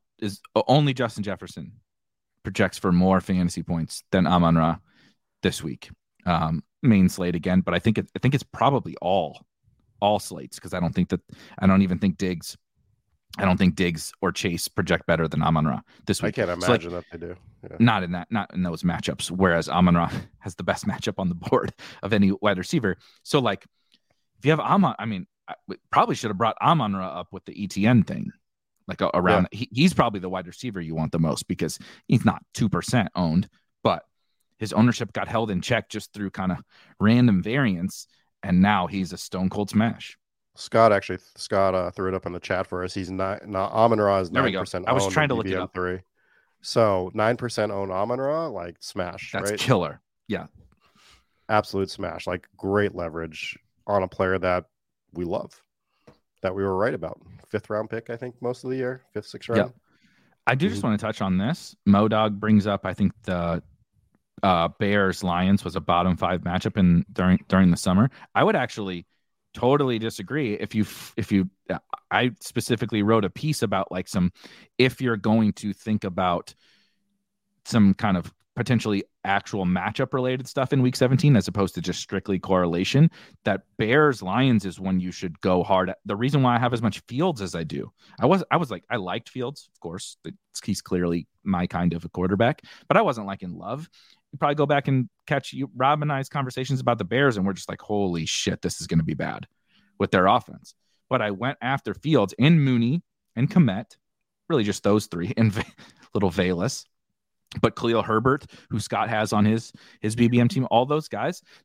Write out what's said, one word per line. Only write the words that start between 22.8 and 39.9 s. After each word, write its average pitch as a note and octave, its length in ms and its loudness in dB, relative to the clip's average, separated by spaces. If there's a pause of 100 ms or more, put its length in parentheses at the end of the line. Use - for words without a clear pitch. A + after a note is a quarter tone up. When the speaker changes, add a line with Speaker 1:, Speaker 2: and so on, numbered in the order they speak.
Speaker 1:
So, - 160 0
like, G#2+ 260 -2 (720)
if - 60 -12
you C#3+ 60 4
have D3+ 80 2
Amon, D3 400 2
I G#2+ 60 -6
mean, G2+ 220 -6 (200)
I, - 80 -12 (120)
we F#2+ 100 -10 (140)
probably F3 240 2
should A2+ 140 -6
have G2 80 -4
brought G#2+ 240 0
Amon-Ra G#2+ 460 2
up E2+ 240 -8
with F#2+ 140 -14
the - 160 -12
E G2 60 -6
T F#2+ 180 -2
N A#2 180 6
thing, - 280 -6 (560)
like, F2+ 140 -8
a-, F#2 120 0
around. F2+ 380 4
Speaker 2:
Yeah. G#2 80 -12
Speaker 1:
He, A#2 120 -6
he's D3+ 220 2
probably A2+ 260 0
the F2+ 100 -6
wide F#2 180 -6
receiver G2 340 -10
you D#2+ 140 -6
want D#2 160 -2
the E2 80 -2
most D#2 280 0
because - 320 -4 (280)
he's - 180 2
not - 180 0 (100)
two A2+ 160 0
percent F#2 460 0
owned, E2+ 320 0 (360)
but G2 200 0 (560)
his A2 140 -8
ownership A#2 400 2
got F2+ 140 -4
held A2+ 240 -2
in F2+ 100 0
check A#2 280 -2
just - 240 -12
through G2+ 180 -6
kinda F#2 320 -4 (360)
random A2 440 6
variance, G#2 640 -2 (340)
and F2+ 200 4
now G2 260 4
he's F2+ 260 -6
a E2+ 40 -12
stone F#2 320 -4
cold G2+ 200 -4
smash. - 480 -2 (380)